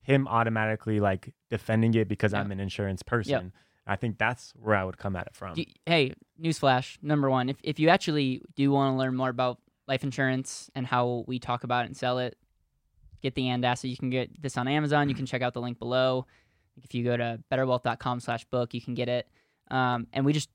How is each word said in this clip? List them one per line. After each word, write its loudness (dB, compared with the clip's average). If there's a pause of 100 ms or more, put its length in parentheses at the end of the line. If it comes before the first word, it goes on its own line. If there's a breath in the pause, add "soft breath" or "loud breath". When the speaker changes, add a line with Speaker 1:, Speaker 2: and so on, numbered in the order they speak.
Speaker 1:
him 4
automatically, 2
like, 0 (160)
defending 2
it 4
because 0
Speaker 2:
Yeah. 0
Speaker 1:
I'm -6
an -8
insurance -4
Speaker 2:
Yep. -14
Speaker 1:
person. -2 (320 soft breath)
I -2
think -4
that's -2
where 0
I 2
would -6
come -6
at -8
it -20
from. -12
Speaker 2:
Do, -4 (220)
hey, 2 (280)
newsflash, 0
number 2
one, 2
if, -6
if -6
you 6
actually 2 (140)
do 4
wanna 2
learn 0
more 0
about -2 (280)
life -2
insurance -2
and -4
how 0
we -4
talk -4
about -2
it -14
and -14
sell -2
it, -6 (840)
get -4
the -2
And 0
Asset. 0
You -8
can -4
get -4
this -6
on -2
Amazon. 2
You -2
can -4
check -4
out -2
the -6
link -6
below. 0 (580 soft breath)
If -16
you -2
go 0
to -4
betterwealth 0
dot -2
com -2
slash -6
book, -2
you -6
can -8
get -2
it. -2 (440)
Um, 0
and 0
we 4
just 0